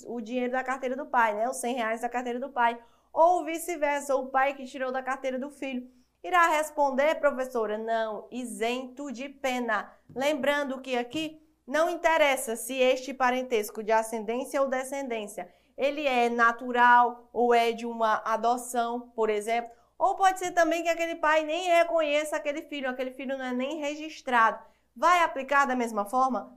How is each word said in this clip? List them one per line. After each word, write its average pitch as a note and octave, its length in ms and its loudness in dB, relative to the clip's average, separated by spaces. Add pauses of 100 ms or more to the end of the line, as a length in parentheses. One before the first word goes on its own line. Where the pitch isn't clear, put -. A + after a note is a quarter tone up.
o A#3+ 140 -6
dinheiro A#3+ 320 -2
da C4 120 -2
carteira C4 320 -2
do C#4+ 80 -8
pai, A#3 300 2
né? G#3+ 120 0
Os B3+ 120 -4
cem B3 160 -2
reais A3+ 260 -2
da A#3+ 80 -4
carteira B3 320 -4
do C#4 80 -8
pai. A#3+ 320 0 (320)
Ou E4+ 320 4
vice-versa, D4 720 -2
o C4 120 -2
pai C4+ 260 0
que C4+ 100 -12
tirou B3+ 260 -6
da B3+ 120 -4
carteira C4 360 -4
do C#4+ 120 -6
filho. C4 400 -8 (340)
Irá F4 240 4
responder, D4+ 680 2
professora? B3+ 600 0
Não, A3 540 -4
isento B3 840 -6
de B3 160 -10
pena. A#3+ 640 -4 (220)
Lembrando C#4 640 0
que C4 160 -6
aqui D4+ 460 -6 (240)
não D#4 240 0
interessa D4+ 640 2
se C4 220 -6
este C4 340 2
parentesco B3 720 0
de G#3+ 100 0
ascendência A3+ 720 0
ou C#4 60 2
descendência, B3+ 840 -6 (240)
ele D4 300 -2
é B3 240 4
natural A#3+ 1000 4
ou A#3+ 220 2
é A#3 200 4
de A3+ 120 -8
uma A3+ 400 0
adoção, A#3+ 920 -2
por A3 140 0
exemplo. A3+ 480 -2 (220)
Ou F#4 160 2
pode F#4+ 240 2
ser F4+ 120 -4
também E4+ 320 2
que E4+ 80 0
aquele E4 240 -2
pai D#4 280 4
nem E4+ 280 -2
reconheça D#4+ 640 2
aquele D4+ 240 -4
filho, C#4+ 280 -6
aquele B3+ 240 -6
filho C4+ 240 -6
não C4 100 -8
é B3+ 60 -4
nem C4+ 260 -4
registrado. C#4+ 840 0 (320)
Vai E4+ 280 4
aplicar C#4 420 2
da B3+ 100 0
mesma A3+ 300 -2
forma? B3+ 520 0